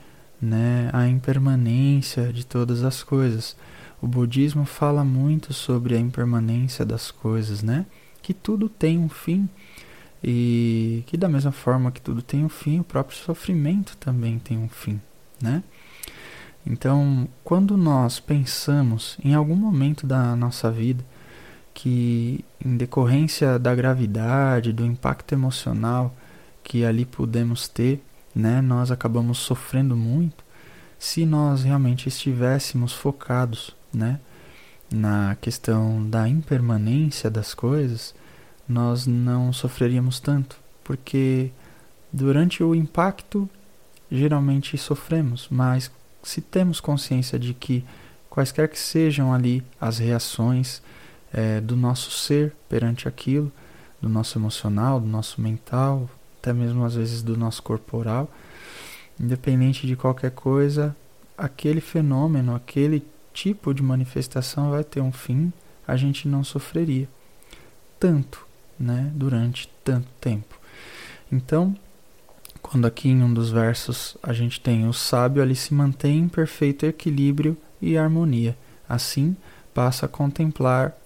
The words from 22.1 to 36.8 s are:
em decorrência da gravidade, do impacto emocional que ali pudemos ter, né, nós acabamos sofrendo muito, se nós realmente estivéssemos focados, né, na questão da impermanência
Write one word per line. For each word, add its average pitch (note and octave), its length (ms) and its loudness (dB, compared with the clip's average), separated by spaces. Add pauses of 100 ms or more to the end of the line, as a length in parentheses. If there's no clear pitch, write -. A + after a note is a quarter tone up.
em B2+ 140 0
decorrência C3 800 2
da B2 160 2
gravidade, B2 960 2
do A#2 140 0
impacto B2 480 -2
emocional B2+ 800 0 (480)
que A#2 220 0
ali A2+ 180 2
pudemos A#2 640 -2
ter, C3 340 0 (320)
né, A2+ 280 2
nós B2 300 2
acabamos A#2+ 480 0
sofrendo C3 560 0
muito, C3+ 480 0 (540)
se - 280 -2
nós D3 380 2
realmente C3 440 2
estivéssemos B2+ 840 0
focados, B2+ 800 -4 (180)
né, A#2+ 260 -2 (680)
na G#2 520 0
questão A2 680 0
da A2+ 200 0
impermanência B2+ 1000 0